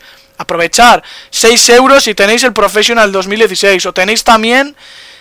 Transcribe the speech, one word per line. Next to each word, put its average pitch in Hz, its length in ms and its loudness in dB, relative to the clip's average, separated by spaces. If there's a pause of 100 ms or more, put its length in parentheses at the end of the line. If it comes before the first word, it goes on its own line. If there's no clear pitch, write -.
(380)
aprovechar, 170 640 0 (280)
seis 226 400 0
euros 262 380 4
y 214 60 -4
tenéis 220 300 0
el 247 100 0
Professional 214 580 0
dos 190 160 -4
mil 208 120 -6
dieciséis, 196 460 0
o 180 80 -8
tenéis 202 300 -4
también 247 520 0 (460)